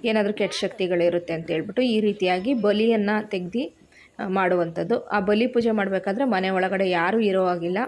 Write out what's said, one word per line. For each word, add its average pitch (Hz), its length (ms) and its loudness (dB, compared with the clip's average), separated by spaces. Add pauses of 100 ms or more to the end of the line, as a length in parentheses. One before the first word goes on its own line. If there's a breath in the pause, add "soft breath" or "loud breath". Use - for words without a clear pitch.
ಏನಾದರೂ 214 280 2
ಕೆಟ್ಟ 196 220 -2
ಶಕ್ತಿಗಳಿರುತ್ತೆ 175 800 0
ಅಂತ 165 160 -8
ಹೇಳ್ಬಿಟ್ಟು 165 320 -2
ಈ 226 180 2
ರೀತಿಯಾಗಿ 202 540 0
ಬಲಿಯನ್ನು 214 720 2
ತೆಗ್ದು, 196 460 -6 (440 loud breath)
ಆ, 202 100 -6
ಮಾಡುವಂಥದ್ದು. 180 760 0
ಆ 202 160 -2
ಬಲಿ 208 260 2
ಪೂಜೆ 233 240 0
ಮಾಡಬೇಕಾದ್ರೆ 196 540 0
ಮನೆ 190 260 0
ಒಳಗಡೆ 190 400 0
ಯಾರೂ 180 280 2
ಇರೋ 190 280 2
ಹಾಗಿಲ್ಲ. 180 420 -2